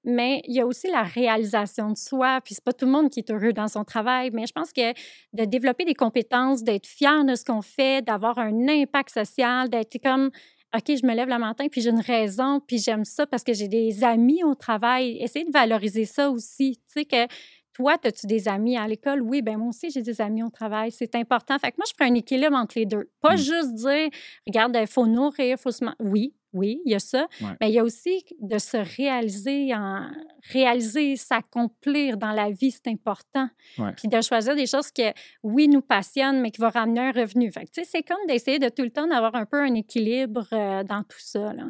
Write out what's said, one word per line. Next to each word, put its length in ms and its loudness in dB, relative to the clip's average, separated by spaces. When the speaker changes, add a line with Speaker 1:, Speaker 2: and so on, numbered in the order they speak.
Speaker 1:
mais 440 0
il 80 -6
y 60 2
a 40 2
aussi 240 -4
la 140 2
réalisation 880 0
de 60 -4
soi. 460 0
Puis 120 -12
c'est 80 -10
pas 100 0
tout 140 -2
le 40 4
monde 200 4
qui 80 -6
est 100 -10
heureux 240 2
dans 140 -2
son 160 -6
travail, 500 -2
mais 140 -4
je 40 -10
pense 220 -8
que 200 0
de 120 0
développer 400 0
des 80 2
compétences, 720 2
d'être 240 0
fier 360 4
de 120 4
ce 100 -6
qu'on 160 -2
fait, 420 0
d'avoir 360 0
un 280 0
impact 440 0
social, 580 0
d'être 340 -4
comme, « 280 2
OK, 80 0
je 40 0
me 100 2
lève 140 0
le 100 0
matin, 320 -4
puis 100 -2
j'ai 80 2
une 100 4
raison, 600 0
puis 180 -4
j'aime 260 -2
ça 220 -2
parce 180 -4
que 100 0
j'ai 140 -4
des 360 0
amis 400 4
au 100 4
travail. » 680 0
Essayer 240 -4
de 60 -4
valoriser 540 2
ça 240 0
aussi. 500 -2
Tu 80 -4
sais 40 -4
que 200 2
toi, 240 2
t'as-tu 300 -2
des 200 0
amis 300 0
à 100 -4
l'école ? 340 -2
Oui, 200 0
ben 160 -4
moi 120 -4
aussi, 200 -8
j'ai 140 -4
des 180 -6
amis 220 -2
au 60 -6
travail. 420 -4
C'est 240 -8
important. 420 0
Fait 140 -2
que 60 -10
moi, 120 -2
je 80 -10
ferais 140 4
un 20 6
équilibre 420 2
entre 220 0
les 80 0
deux. 240 -4
Pas 120 8
Speaker 2:
Mm. 40 6
Speaker 1:
juste 360 0
dire, « 360 0
Regarde, 320 2
il 80 2
faut 200 2
nourrir, 500 2
faut 140 -4
se 120 -4
man-, » 160 -4
Oui, 360 0
oui, 340 -2
il 60 0
y 40 4
a 40 0
ça. 280 -2
Speaker 2:
Ouais. 60 -6
Speaker 1:
Mais 80 2
il 60 0
y 40 6
a 40 4
aussi 420 -2
de 160 -4
se 180 -4
réaliser, 800 -2
en, 340 -6
réaliser, 640 2
s'accomplir 1000 -2
dans 140 -4
la 180 0
vie, 220 0
c'est 160 -10
important. 600 -4
Speaker 2:
Ouais. 180 -2
Speaker 1:
Puis 120 -6
de 140 2
choisir 340 0
des 100 0
choses 260 -2
que, 220 -2
oui, 240 4
nous 140 8
passionnent, 600 0
mais 100 -2
qui 80 -16
vont 120 2
ramener 300 0
un 100 0
revenu. 400 0
Fait 140 -12
que, 60 -20
tu 120 -8
sais, 60 -10
c'est 140 -2
comme 140 -4
d'essayer 320 0
de 100 2
tout 140 -4
le 60 -2
temps 180 -4
d'avoir 280 2
un 100 -2
peu 160 -2
un 140 2
équilibre, 760 -2
euh, 320 -2
dans 200 -6
tout 160 -18
ça, 340 -6
là. 160 -12